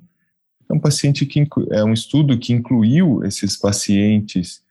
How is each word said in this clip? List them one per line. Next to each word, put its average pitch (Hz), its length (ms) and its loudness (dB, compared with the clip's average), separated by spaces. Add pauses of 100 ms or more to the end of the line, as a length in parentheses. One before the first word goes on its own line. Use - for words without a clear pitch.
(680)
É - 40 -4
um 156 40 2
paciente 143 480 0
que 147 140 -2
inclu-, - 320 -2
é 107 120 0
um 110 80 2
estudo 135 460 0
que 120 160 -2
incluiu 120 720 2
esses 101 340 -4
pacientes 101 1120 0